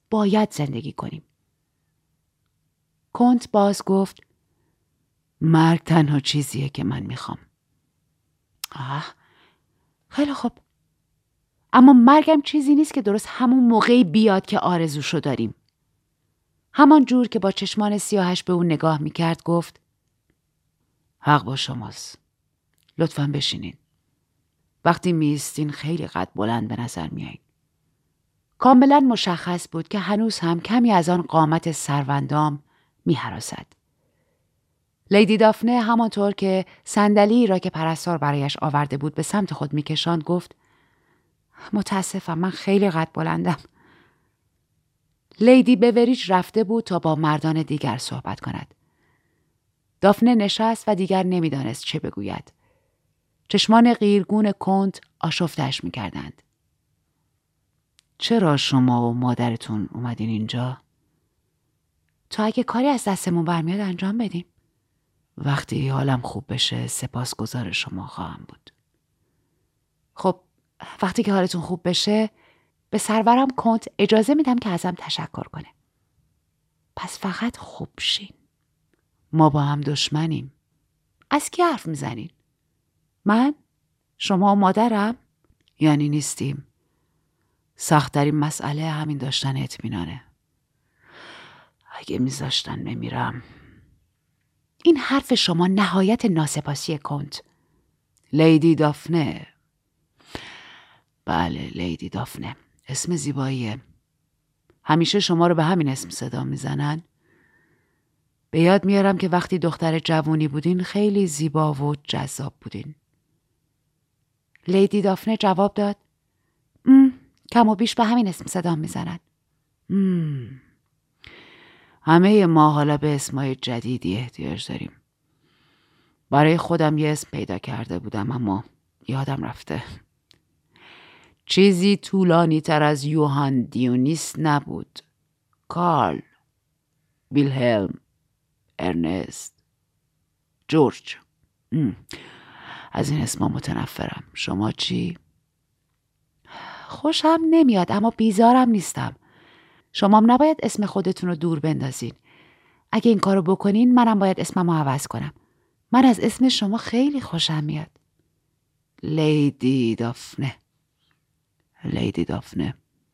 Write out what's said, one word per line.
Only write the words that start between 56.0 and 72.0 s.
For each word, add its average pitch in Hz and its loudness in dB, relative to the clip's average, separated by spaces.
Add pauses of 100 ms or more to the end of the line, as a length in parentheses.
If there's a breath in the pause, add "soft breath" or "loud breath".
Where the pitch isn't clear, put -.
«چرا 190 2
شما 127 2
و 120 -2
مادرتون 120 -4
اومدین 117 -8
اینجا؟» 120 -6 (1500)
«تا 220 -2
اگه 226 -2
کاری 247 -2
از 277 0
دستمون 180 -2
برمیاد 170 -2
انجام 190 -4
بدیم.» 175 -6 (920)
«وقتی 139 -4
حالم 135 -2
خوب - -10
بشه 123 -4
سپاسگزار 120 -8
شما 92 -8
خواهم - -14
بود.» - -20 (1400)
«خب، 180 -2 (640)
وقتی 190 0
که 208 0
حالتون 185 0
خوب 170 -6
بشه 208 0 (600)